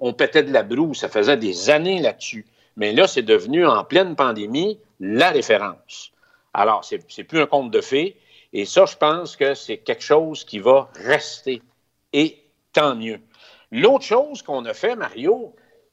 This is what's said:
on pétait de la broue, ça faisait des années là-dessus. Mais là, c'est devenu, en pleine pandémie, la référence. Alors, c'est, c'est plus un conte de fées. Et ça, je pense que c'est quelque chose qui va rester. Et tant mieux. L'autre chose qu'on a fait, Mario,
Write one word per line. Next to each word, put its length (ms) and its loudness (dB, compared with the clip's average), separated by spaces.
on 120 -2
pétait 300 2
de 100 -2
la 100 4
broue, 300 -2
ça 160 -8
faisait 300 2
des 320 -4
années 300 2
là-dessus. 460 -6
Mais 160 -2
là, 140 4
c'est 160 -2
devenu, 440 2
en 180 2
pleine 300 0
pandémie, 640 -2
la 300 0
référence. 840 -2
Alors, 320 2
c'est, 240 -10
c'est 160 -16
plus 160 -2
un 60 2
conte 240 -2
de 100 2
fées. 360 -4
Et 140 -4
ça, 180 6
je 120 -6
pense 400 -2
que 180 0
c'est 240 -12
quelque 240 -8
chose 420 0
qui 140 -12
va 320 4
rester. 600 -4
Et 260 0
tant 200 2
mieux. 260 -10
L'autre 320 4
chose 380 -2
qu'on 240 -6
a 80 -6
fait, 200 -2
Mario, 600 -4